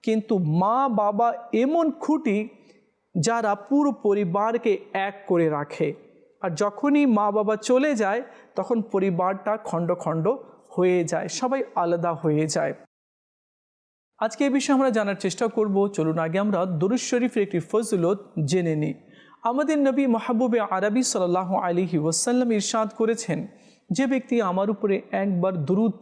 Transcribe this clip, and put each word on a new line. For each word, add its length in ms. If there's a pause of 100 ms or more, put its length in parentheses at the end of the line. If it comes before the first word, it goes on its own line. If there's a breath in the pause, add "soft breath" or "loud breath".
কিন্তু 360
মা 500
বাবা 460 (200)
এমন 360
খুঁটি 580 (720 soft breath)
যারা 340
পুরো 380
পরিবারকে 840 (140)
এক 340
করে 220
রাখে, 460 (460)
আর 100
যখনই 560
মা 240
বাবা 260
চলে 380
যায় 280 (320 loud breath)
তখন 280
পরিবারটা 760
খণ্ড 380
খণ্ড 340 (480)
হয়ে 280
যায়, 240
সবাই 340 (120)
আলাদা 380
হয়ে 340
যায়। 280 (1400)
আজকে 260
এই 60
বিষয়ে 260
আমরা 140
জানার 240
চেষ্টা 320
করব। 420
চলুন 300
আগে 200
আমরা 280
দরুদ 320
শরীফের 440
একটি 180
ফজিলত 580 (260)
জেনে 320
নিই। 180 (480 loud breath)
আমাদের 360
নবী 280
মাহবুবে 540
আরবি 420
সাল্লাল্লাহু 540
আলাইহি 420
ওয়াসাল্লাম 540
ইরশাদ 460
করেছেন, 480 (440 soft breath)
"যে 160
ব্যক্তি 360
আমার 280
উপরে 400
একবার 540
দুরূদ 380